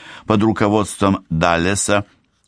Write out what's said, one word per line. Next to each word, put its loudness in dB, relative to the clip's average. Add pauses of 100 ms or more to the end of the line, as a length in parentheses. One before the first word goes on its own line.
(280)
под 2
руководством 0
Даллеса 0 (420)